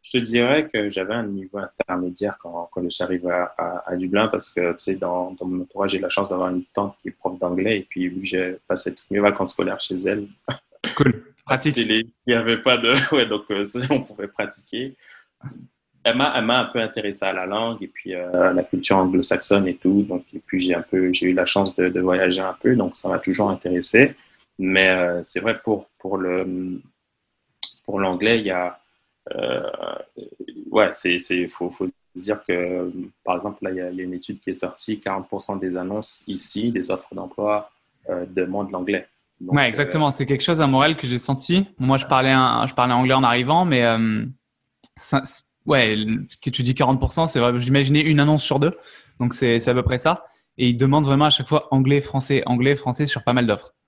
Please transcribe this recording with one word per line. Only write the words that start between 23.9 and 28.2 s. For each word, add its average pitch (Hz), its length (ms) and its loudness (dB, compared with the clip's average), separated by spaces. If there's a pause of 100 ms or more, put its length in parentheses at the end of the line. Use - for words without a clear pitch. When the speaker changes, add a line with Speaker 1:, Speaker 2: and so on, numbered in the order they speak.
Speaker 1:
Mais, 95 280 4
euh, 87 360 2
c'est - 160 -4
vrai 110 180 -2
pour, 101 300 -4 (100)
pour 95 180 -6
le, 90 640 -4 (1040)
pour 98 140 -4
l'anglais, 98 400 2